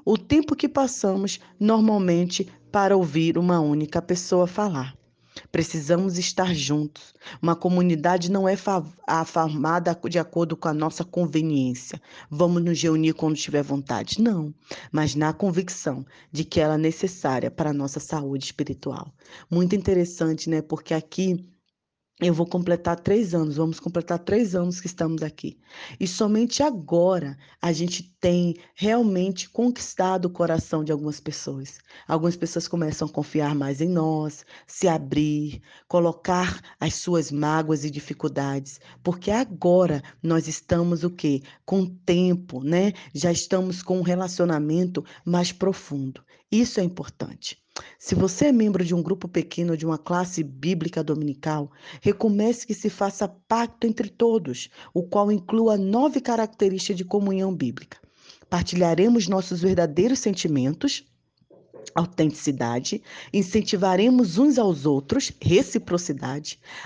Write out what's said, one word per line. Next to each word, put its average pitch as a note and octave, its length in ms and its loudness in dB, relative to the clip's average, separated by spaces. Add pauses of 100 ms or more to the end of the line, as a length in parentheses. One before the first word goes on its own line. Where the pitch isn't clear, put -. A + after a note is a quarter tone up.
o A3 140 2
tempo D4+ 360 2
que - 140 0
passamos, G3+ 680 -2 (200)
normalmente, G3+ 880 4 (240)
para G3 240 4
ouvir E3 440 2
uma F3 200 4
única D3+ 440 0
pessoa F3+ 420 2
falar. F3 500 -4 (560)
Precisamos E3+ 680 0
estar F#3 340 0
juntos. D3+ 580 -4 (300)
Uma E3 140 2
comunidade F3 760 2
não G3 180 2
é F#3+ 80 2
fa-, F#3+ 300 -2 (220)
a D#3+ 180 2
formada E3 800 0
de F3 120 0
acordo E3 360 -2
com - 120 -6
a D#3 60 0
nossa D#3 300 -2
conveniência. D3+ 960 -2 (300)
Vamos F3 340 2
nos E3+ 160 0
reunir D#3+ 340 2
quando D#3 220 0
tiver D3 280 -2
vontade. C#3 580 -4
Não, E3+ 320 0 (380)
mas D3+ 240 0
na D3+ 180 0
convicção E3 720 -4 (260)
de D3+ 120 -6
que - 160 -2
ela D#3 160 2
é - 20 2
necessária D#3 720 -2
para D3+ 220 -4
a - 20 -2
nossa C#3+ 260 -4
saúde C#3 460 -6
espiritual. - 680 -8 (380)
Muito F3+ 260 2
interessante, F3 760 0
né? D#3 100 0
Porque D#3 320 -6
aqui F3+ 560 -2 (720)
eu F3 140 2
vou E3 120 2
completar F3 520 0
três G3 360 0
anos, D#3 240 0
vamos D#3+ 220 0
completar E3+ 400 -4
três G3 360 0
anos F3+ 240 -2
que - 60 -16
estamos D#3+ 380 -4
aqui. D3+ 340 -10 (420)
E F#3 80 0
somente G#3+ 540 2
agora F3 760 2 (240)
a E3+ 140 0
gente F3 480 -6
tem F3 340 2 (200)
realmente G3 720 0
conquistado F#3+ 760 0
o F3 40 0
coração E3 540 0
de D3+ 80 -4
algumas D3 280 -4
pessoas. C#3 600 -12 (280)
Algumas E3 280 0
pessoas E3+ 320 -6
começam D#3 400 -2
a D3 40 -8
confiar D3+ 440 -2
mais C#3 260 -2
em E3+ 80 0
nós, D#3 560 -2 (220)
se - 200 0
abrir, D3+ 720 0 (280)
colocar F3+ 760 0 (180)
as D#3 140 -2
suas E3+ 380 -2
mágoas D3+ 520 0
e D3+ 60 -4
dificuldades. C#3 880 -6 (240)
Porque F3+ 280 -2
agora F3+ 720 2 (200)
nós E3 260 0
estamos E3+ 560 -2
o F3 60 0
quê? D3 320 -2 (240)
Com F#3+ 180 0
tempo, F3+ 800 0
né? F3+ 300 2 (200)
Já F3 180 0
estamos F#3 500 -2
com F#3 180 -2
um F3+ 40 -2
relacionamento F3 1000 0 (220)
mais F3 260 0
profundo. C#3+ 720 -4 (260)
Isso A#3 300 2
é F#3 40 2
importante. - 720 -8 (400)
Se - 160 -4
você F#3 320 2
é D4 60 6
membro G#3 340 4
de E3+ 80 0
um F3 80 2
grupo F3+ 260 -4
pequeno E3+ 440 -2
ou D#3+ 60 0
de D#3 100 -4
uma D#3+ 100 0
classe F3 460 -2
bíblica D#3 600 -4
dominical, D3 680 -4 (280)
recomece G#3+ 680 2
que G#3+ 80 -4
se - 120 -4
faça G3 400 -2
pacto A#3 600 -2
entre A3 200 -2
todos, G3+ 640 0 (240)
o F3+ 80 0
qual G3+ 300 0
inclua A3 440 2
nove A3+ 460 2
características G#3 760 0
de F#3 60 -6
comunhão F#3+ 520 0
bíblica. B2 420 -6 (500)
Partilharemos F3+ 800 2
nossos F#3 340 -2
verdadeiros F3+ 580 2
sentimentos, D#3+ 840 0 (920)
autenticidade, D3 1080 -2 (320)
incentivaremos G3 1040 2
uns C4 220 6
aos E3+ 260 2
outros, C#3+ 460 0 (100)
reciprocidade, D#3+ 1160 0 (260)